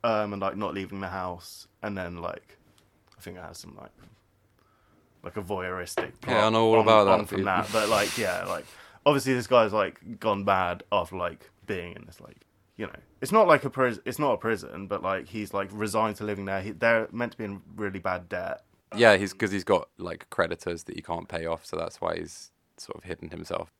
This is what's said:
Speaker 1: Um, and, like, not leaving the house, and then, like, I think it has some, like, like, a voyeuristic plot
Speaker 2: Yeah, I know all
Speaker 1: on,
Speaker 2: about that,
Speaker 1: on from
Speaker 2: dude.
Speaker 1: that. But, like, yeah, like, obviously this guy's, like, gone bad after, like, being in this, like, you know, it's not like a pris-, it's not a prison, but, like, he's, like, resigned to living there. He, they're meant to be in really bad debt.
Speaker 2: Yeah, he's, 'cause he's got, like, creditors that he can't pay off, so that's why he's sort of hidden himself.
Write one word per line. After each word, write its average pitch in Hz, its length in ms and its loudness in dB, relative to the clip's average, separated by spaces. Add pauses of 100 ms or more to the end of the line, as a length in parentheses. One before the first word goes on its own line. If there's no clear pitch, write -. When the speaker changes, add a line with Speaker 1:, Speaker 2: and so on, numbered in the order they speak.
Speaker 1:
Um, 107 300 0
and, 98 80 -6
like, 95 160 -2
not 98 160 -4
leaving 98 280 -8
the 95 80 -8
house, 90 580 -10 (140)
and 101 160 -6
then, 87 200 -8
like, 85 400 -10 (600)
I - 40 -20
think 90 160 -14
it 90 60 -16
has 82 160 -16
some, - 160 -18
like, - 160 -20 (1300)
like, 92 140 -10
a 104 40 -6
voyeuristic 92 800 -6
plot 120 140 -4
Speaker 2:
Yeah, 107 120 4
I - 20 4
know 113 160 4
all 110 120 6
Speaker 1:
on, 110 60 6
Speaker 2:
about 107 220 8
that, 95 140 6
Speaker 1:
on - 60 -2
from 98 120 -4
Speaker 2:
dude. 95 100 0
Speaker 1:
that. 92 240 0
But, 107 180 2
like, 104 280 2
yeah, 90 280 -2
like, 85 200 -6 (400)
obviously 135 300 4
this 123 120 -2
guy's, 113 240 6
like, 104 480 -2
gone 101 240 0
bad 92 480 0
after, 95 240 0
like, 87 340 -6 (160)
being 87 300 -8
in - 100 -18
this, - 140 -20
like, - 180 -20 (380)
you 107 120 -8
know, - 80 -14 (260)
it's 135 100 -4
not 214 160 8
like 147 160 8
a 139 60 -4
pris-, 123 340 0
it's 123 160 -6
not 139 140 2
a 101 40 0
prison, 95 500 -4
but, 98 160 -4
like, 95 240 -2
he's, 104 260 -8
like, 98 180 -2
resigned 107 460 -2
to 107 60 -8
living 98 220 -4
there. 98 160 -2
He, 104 100 -8
they're 113 400 2
meant 120 220 -6
to - 40 -20
be 113 80 -8
in 98 160 -10 (140)
really 98 240 -6
bad 90 280 -4
debt. 90 360 -6 (320)
Speaker 2:
Yeah, 110 220 10
he's, 98 160 0
'cause 104 180 -2
he's 98 120 -4
got, 92 340 2
like, 87 320 -12
creditors 85 540 -2
that - 120 -12
he 78 60 -10
can't 85 280 -8
pay 82 160 -6
off, 82 200 -4
so 82 120 -8
that's 82 240 -8
why 85 160 -2
he's - 340 -12 (260)
sort - 200 -14
of - 80 -18
hidden 82 240 -12
himself. 85 500 -8